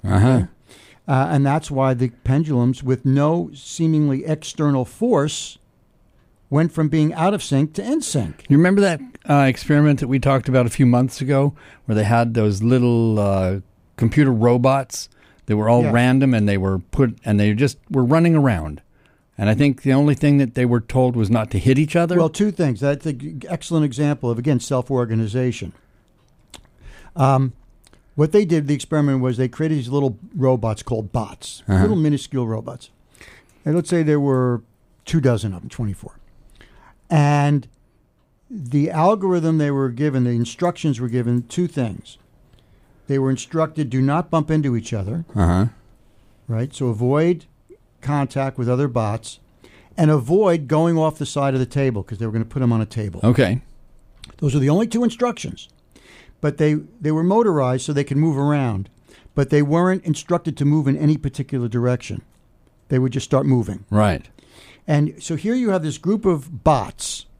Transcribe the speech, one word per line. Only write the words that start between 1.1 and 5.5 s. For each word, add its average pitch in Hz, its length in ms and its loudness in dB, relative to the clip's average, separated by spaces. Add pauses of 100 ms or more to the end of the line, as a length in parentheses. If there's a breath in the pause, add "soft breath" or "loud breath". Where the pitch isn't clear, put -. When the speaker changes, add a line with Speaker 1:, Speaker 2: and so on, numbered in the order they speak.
Speaker 2:
and 139 140 2
that's 147 260 0
why 135 240 2
the 123 160 0 (120)
pendulums, 131 600 0
with 127 220 -2
no 151 500 0
seemingly 151 720 -2
external 147 580 -2
force, 170 760 -2 (920)